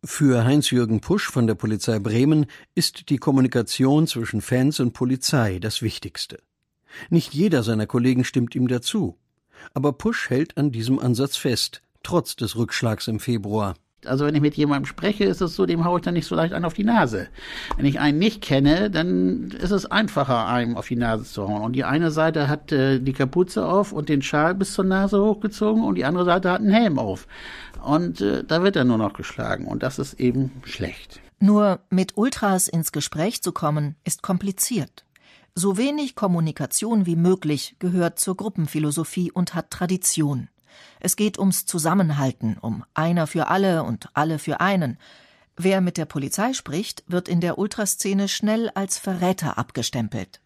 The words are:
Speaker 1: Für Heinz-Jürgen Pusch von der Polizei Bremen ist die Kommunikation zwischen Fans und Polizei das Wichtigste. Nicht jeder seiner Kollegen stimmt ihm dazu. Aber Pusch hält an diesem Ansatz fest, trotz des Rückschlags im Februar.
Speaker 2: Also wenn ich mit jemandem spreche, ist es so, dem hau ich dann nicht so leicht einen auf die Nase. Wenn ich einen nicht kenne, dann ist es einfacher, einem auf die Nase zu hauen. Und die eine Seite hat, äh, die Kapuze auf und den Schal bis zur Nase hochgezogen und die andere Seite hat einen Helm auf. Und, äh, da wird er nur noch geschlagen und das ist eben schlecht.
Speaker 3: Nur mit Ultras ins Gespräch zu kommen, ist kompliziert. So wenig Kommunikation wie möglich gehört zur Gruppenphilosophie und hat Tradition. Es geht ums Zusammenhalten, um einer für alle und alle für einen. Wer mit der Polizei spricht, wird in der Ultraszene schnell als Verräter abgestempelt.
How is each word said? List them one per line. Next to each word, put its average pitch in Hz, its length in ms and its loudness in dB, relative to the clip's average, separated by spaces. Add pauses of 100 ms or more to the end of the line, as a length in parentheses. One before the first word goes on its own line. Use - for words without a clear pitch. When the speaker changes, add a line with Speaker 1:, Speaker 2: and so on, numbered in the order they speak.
Speaker 1:
Für 127 400 2
Heinz-Jürgen 123 560 4
Pusch - 300 -2
von 120 160 2
der 110 80 2
Polizei 110 440 -2
Bremen 127 460 4 (300)
ist - 340 -2
die 143 80 2
Kommunikation 131 920 4
zwischen 113 360 -4
Fans 127 380 2
und 120 120 2
Polizei 123 680 0
das 107 200 -4
Wichtigste. - 600 -8 (680)
Nicht 170 240 2
jeder 156 300 2
seiner 107 240 0
Kollegen 123 380 2
stimmt 120 300 -2
ihm 123 140 0
dazu. 123 480 -2 (560)
Aber 139 220 0
Pusch - 340 -4
hält 135 300 -2
an 143 140 2
diesem 117 260 0
Ansatz 123 400 0
fest, - 420 -2 (220)
trotz - 340 -2
des 113 180 -4
Rückschlags 110 540 -2
im 110 100 -2
Februar. 104 580 -2 (280)
Speaker 2:
Also 139 220 0
wenn 151 80 0
ich 143 80 4
mit 147 140 2
jemandem 143 280 0
spreche, 202 400 -2
ist 190 160 0
es 175 160 -2
so, 190 80 2
dem 170 220 2
hau 175 100 2
ich 165 60 0
dann 175 100 -2
nicht 170 140 0
so - 80 -4
leicht 165 180 0
einen 170 140 -2
auf 165 80 -4
die 202 100 -2
Nase. 143 440 2 (500)
Wenn 139 80 2
ich 139 120 2
einen 147 200 2
nicht 208 240 2
kenne, 151 480 4
dann 92 640 0
ist 175 180 -4
es 196 160 0
einfacher, 139 600 0
einem 120 300 0
auf - 120 -8
die 123 80 -2
Nase 113 280 0
zu 101 240 -6
hauen. 104 140 -2
Und 117 100 -4
die 127 120 0
eine 156 260 2
Seite 156 380 2
hat, 151 240 -2
äh, 135 280 4
die 131 140 -2
Kapuze 180 500 2
auf 190 280 2
und 151 180 -4
den 143 100 4
Schal 156 340 2
bis 190 200 -2
zur 196 100 0
Nase 196 380 2
hochgezogen 214 600 2
und 202 120 0
die 180 100 -2
andere 175 220 2
Seite 180 240 2
hat 185 100 0
einen 214 100 4
Helm 202 280 4
auf. 104 280 -4 (560)
Und, 165 380 0
äh, 101 240 0
da 170 180 0
wird 196 140 2
er 143 80 2
nur 120 140 4
noch 107 160 0
geschlagen - 520 -6
und 98 160 -6
das 131 160 -4
ist - 220 -6
eben 131 300 0 (140)
schlecht. - 560 -10 (200)
Speaker 3:
Nur 208 480 4
mit - 300 0
Ultras 202 500 0
ins 165 240 -2
Gespräch 156 500 -4
zu 175 100 -4
kommen, 147 520 -2
ist - 160 -6
kompliziert. 190 840 -4 (500)
So 185 200 0
wenig 277 400 -2
Kommunikation 180 880 0
wie 170 80 0
möglich 165 640 2
gehört 175 400 0
zur 185 180 -2
Gruppenphilosophie 160 960 -2
und - 240 -2
hat 170 160 -6
Tradition. 160 800 -2 (500)
Es - 160 -2
geht 208 240 0
ums 190 260 0
Zusammenhalten, 151 960 0
um 113 220 -6 (100)
einer 165 360 0
für 160 180 -2
alle 180 380 2
und 117 300 -6
alle 151 260 0
für - 200 -4
einen. 180 380 0 (580)
Wer 190 240 2
mit 180 160 0
der 156 100 -4
Polizei 196 480 -2
spricht, - 520 -6
wird 180 220 -2
in 170 120 2
der 170 160 -2
Ultraszene 196 720 -2
schnell 220 440 0
als 196 280 -4
Verräter 185 580 -2
abgestempelt. 113 880 -6